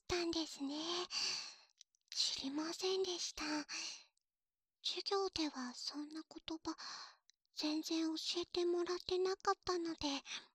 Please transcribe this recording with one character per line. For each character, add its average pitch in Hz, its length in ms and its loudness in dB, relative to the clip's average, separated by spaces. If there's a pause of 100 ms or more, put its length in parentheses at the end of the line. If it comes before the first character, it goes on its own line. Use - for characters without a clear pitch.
た 359 80 2
ん 339 160 2
で 330 160 2
す - 160 -6
ね。 277 100 -2 (1400)
知 - 320 2
り 269 80 -2
ま 311 240 -2
せ 370 220 0
ん 381 80 4
で 359 160 0
し - 160 -2
た。 311 80 -4 (1400)
授 - 260 0
業 392 220 4
で 311 200 0
は 247 260 -6
そ - 200 -4
ん 294 160 -6
な 320 100 -10
言 - 360 -8
葉、 - 180 -4 (760)
全 302 280 0
然 320 340 2
教 - 240 0
え 349 60 0
て 349 180 0
も 349 180 4
ら 349 140 0
っ - 100 -6
て 370 120 2
な 370 180 4
か - 160 2
っ - 20 6 (100)
た 359 140 2
の 330 160 0
で。 277 300 -2 (300)